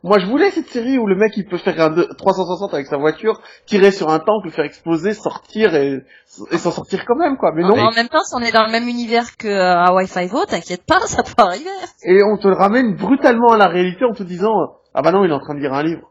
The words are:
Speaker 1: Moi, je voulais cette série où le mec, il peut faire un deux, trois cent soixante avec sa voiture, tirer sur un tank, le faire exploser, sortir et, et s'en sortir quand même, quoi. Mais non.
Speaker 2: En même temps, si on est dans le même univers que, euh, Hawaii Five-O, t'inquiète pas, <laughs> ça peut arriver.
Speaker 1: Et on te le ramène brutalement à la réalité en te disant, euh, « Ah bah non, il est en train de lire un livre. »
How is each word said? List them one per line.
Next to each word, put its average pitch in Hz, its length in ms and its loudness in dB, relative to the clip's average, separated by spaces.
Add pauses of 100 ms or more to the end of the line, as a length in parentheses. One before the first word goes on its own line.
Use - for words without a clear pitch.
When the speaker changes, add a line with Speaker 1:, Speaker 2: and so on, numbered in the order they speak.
Speaker 1:
Moi, 202 160 4
je 180 80 -2
voulais 294 240 2
cette 330 160 -8
série 247 300 -4
où 226 100 0
le 190 80 2
mec, 208 200 0
il 196 100 -6
peut 180 120 -8
faire 170 240 -4
un 156 80 4
deux, 160 180 0 (100)
trois 190 160 0
cent 185 120 -2
soixante 180 280 -8
avec 143 140 -6
sa 147 100 -4
voiture, 156 440 -2 (240)
tirer 196 260 4
sur 185 180 -4
un 160 100 2
tank, 208 260 -2
le 160 60 -10
faire 160 140 -4
exploser, 165 480 -4
sortir 208 640 -2
et, 139 240 0 (520)
et 170 60 -2
s'en 170 140 -2
sortir 185 340 -6
quand 240 120 0
même, 302 200 0
quoi. 170 160 0
Mais 165 100 -2
non. 202 140 4
Speaker 2:
En 220 140 2
même 233 160 -2
temps, 311 160 0
si - 120 -10
on 247 40 -4
est 233 140 -4
dans 220 120 4
le 220 60 -4
même 233 160 -2
univers 240 500 -4
que, 220 120 -8
euh, 185 340 2
Hawaii 185 240 2
Five-O, 190 380 -4
t'inquiète 180 400 -8
pas, 359 140 2
<laughs> 440 60 -2
ça - 180 -2
peut - 140 -8
arriver. 220 320 0 (340)
Speaker 1:
Et 190 200 4
on 208 140 2
te 196 100 0
le 190 80 4
ramène 208 400 2
brutalement 233 560 2
à 220 60 4
la 196 100 6
réalité 180 380 -2
en 226 80 0
te 208 100 -10
disant, 180 380 -2
euh, « 139 40 0 (280)
Ah - 80 -2
bah 160 100 2
non, 196 140 2
il 165 60 0
est - 20 0
en 135 80 -2
train 147 140 -10
de 143 40 -10
lire 139 140 -4
un 143 100 -2
livre. » 165 280 -6